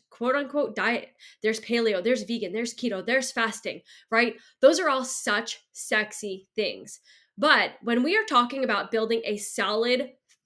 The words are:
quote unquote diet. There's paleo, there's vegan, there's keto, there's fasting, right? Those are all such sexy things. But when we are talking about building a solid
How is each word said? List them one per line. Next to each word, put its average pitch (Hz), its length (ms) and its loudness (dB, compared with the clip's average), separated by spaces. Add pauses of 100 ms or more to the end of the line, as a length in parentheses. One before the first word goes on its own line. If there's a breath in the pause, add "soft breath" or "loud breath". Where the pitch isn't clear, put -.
quote 247 260 -2
unquote 277 400 -2
diet. 214 360 -2 (320 loud breath)
There's 220 180 0
paleo, 220 420 0
there's 226 200 0
vegan, 208 300 -6
there's 233 220 -4
keto, 196 300 -4
there's 247 260 -2
fasting, 208 520 -4 (280 loud breath)
right? 233 260 2 (240 loud breath)
Those 311 200 8
are 339 80 0
all 262 160 0
such 226 560 -4 (120)
sexy 208 840 -4
things. 135 440 -6 (360 soft breath)
But 226 360 4 (100)
when 233 200 2
we 339 140 2
are 427 80 2
talking 262 400 2
about 214 260 0
building 226 340 0
a 208 120 -2
solid 226 760 -2 (340)